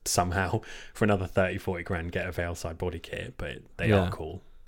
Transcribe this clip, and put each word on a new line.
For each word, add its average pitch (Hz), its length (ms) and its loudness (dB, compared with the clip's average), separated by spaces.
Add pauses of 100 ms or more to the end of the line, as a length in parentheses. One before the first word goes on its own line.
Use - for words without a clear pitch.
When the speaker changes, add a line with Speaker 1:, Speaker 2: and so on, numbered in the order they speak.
Speaker 1:
somehow, 92 560 2 (180)
<laughs> - 140 -16
for - 120 2
another 98 220 4
thirty, 92 300 2
forty 87 280 -4
grand, 85 280 -4
get 92 140 -2
a 90 60 -6
Veil 87 240 -2
side 82 220 -8
body 87 200 -2
kit, - 400 -10
but 69 200 -8 (200)
they - 120 2
Speaker 2:
Yeah. 95 160 8
Speaker 1:
are 87 40 -2
cool. 80 320 -8 (260)